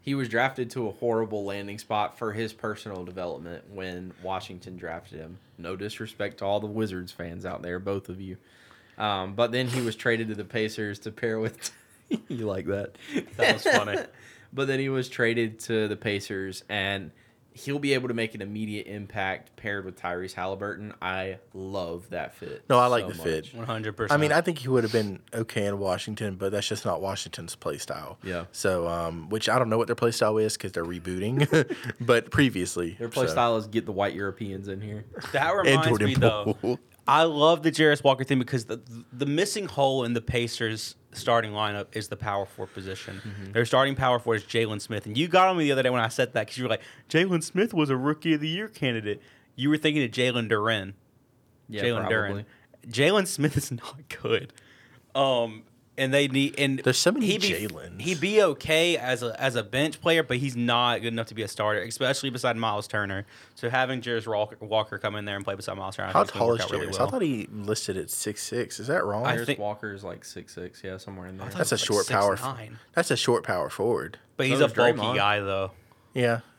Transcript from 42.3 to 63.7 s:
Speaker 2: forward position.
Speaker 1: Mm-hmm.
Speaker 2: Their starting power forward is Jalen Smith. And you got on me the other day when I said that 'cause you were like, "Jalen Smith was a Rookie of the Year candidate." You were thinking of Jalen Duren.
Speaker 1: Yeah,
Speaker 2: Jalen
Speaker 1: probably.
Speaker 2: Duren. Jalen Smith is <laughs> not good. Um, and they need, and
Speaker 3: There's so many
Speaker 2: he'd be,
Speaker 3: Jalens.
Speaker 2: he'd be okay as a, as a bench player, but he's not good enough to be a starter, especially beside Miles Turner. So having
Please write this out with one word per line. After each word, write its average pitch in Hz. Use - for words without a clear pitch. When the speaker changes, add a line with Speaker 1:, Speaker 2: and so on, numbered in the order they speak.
Speaker 2:
forward -
position. 95
Speaker 1:
Mm-hmm. 101
Speaker 2:
Their 113
starting 135
power 127
forward 113
is -
Jalen 110
Smith. 104
And 107
you 165
got 185
on 185
me 160
the 143
other 135
day 127
when 123
I 113
said 123
that 110
'cause -
you 127
were 117
like, 110
"Jalen 170
Smith 214
was 151
a 131
Rookie 151
of 147
the 156
Year 190
candidate." 113
You 131
were 156
thinking 151
of 113
Jalen 120
Duren. 104
Speaker 1:
Yeah, 104
Speaker 2:
Jalen 110
Speaker 1:
probably. 104
Speaker 2:
Duren. 117
Jalen 180
Smith 147
is -
<laughs> -
not -
good. -
Um, 117
and 135
they 143
need, 139
and 139
Speaker 3:
There's -
so -
many 240
Speaker 2:
he'd 202
be, 202
Speaker 3:
Jalens. 87
Speaker 2:
he'd 170
be 208
okay 160
as 123
a, 117
as 131
a 110
bench 131
player, 165
but 127
he's 131
not 120
good 117
enough 113
to 107
be 113
a 101
starter, 104
especially 131
beside 123
Miles 110
Turner. 98
So 127
having 131